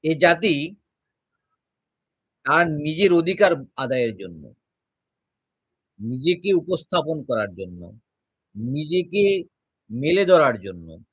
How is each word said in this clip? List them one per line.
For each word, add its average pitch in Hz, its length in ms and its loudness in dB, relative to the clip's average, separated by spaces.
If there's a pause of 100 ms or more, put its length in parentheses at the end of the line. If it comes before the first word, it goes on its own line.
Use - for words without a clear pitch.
এই 156 160 0
জাতি 170 560 2 (1700)
তার 160 240 4
নিজের 156 420 2
অধিকার 170 400 4 (240)
আদায়ের 123 400 -2
জন্য, 85 340 -14 (1500)
নিজেকে 151 540 -2
উপস্থাপন 160 720 -4
করার 107 300 -4
জন্য, 90 440 -14 (560)
নিজেকে 156 680 -2 (680)
মেলে 156 340 0
ধরার 151 360 4
জন্য 90 280 -12 (240)